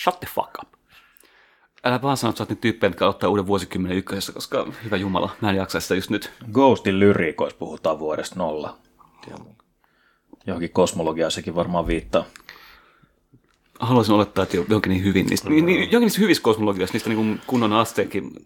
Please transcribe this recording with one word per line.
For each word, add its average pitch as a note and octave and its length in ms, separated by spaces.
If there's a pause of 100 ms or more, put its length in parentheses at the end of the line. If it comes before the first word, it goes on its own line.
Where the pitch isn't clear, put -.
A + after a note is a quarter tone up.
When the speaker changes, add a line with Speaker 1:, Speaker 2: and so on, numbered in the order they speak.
Speaker 1:
Shut - 160
the - 160
fuck - 140 (140)
up. - 60 (1120)
Speaker 2:
Älä B2 180
vaan C3+ 160
sano, A#2 120
että G#2+ 80
sä A2+ 60
oot G2+ 60
niitä G#2+ 120
tyyppejä, G#2+ 280
jotka F2+ 180
ottaa G2 220
uuden G2 180
vuosikymmenen F#2 500
ykkösessä, F#2+ 360
koska - 340 (160)
hyvä G#2 140
jumala, F#2 320 (120)
mä G#2+ 80
en G2 60
jaksa F#2+ 240
sitä F#2 160
just F#2 140
nyt. G#2 220 (200)
Speaker 3:
Ghostin A2 480
lyriikoissa F2 600
puhutaan D#2 400
vuodesta D2+ 400
nolla. D#2 380 (1700)
Johonkin E2+ 240
kosmologiaan E2 600
sekin E2 240
varmaan E2+ 320
viittaa. E2 380 (1500)
Speaker 2:
Haluaisin A2+ 360
olettaa, G2 280
että F#2 140
jo-, F2 120
johonkin G#2 200
niin F#2+ 140
hyvin F#2+ 220
niistä, - 240
niin, D#3 160
niin, F3+ 140
johonkin A3 220
niistä G#3+ 200
hyvissä F#3+ 220
kosmologioissa, G#2 500
niistä A2+ 160
niinku A2 380
kunnon A#2 260
Aztekin G#2+ 580 (140)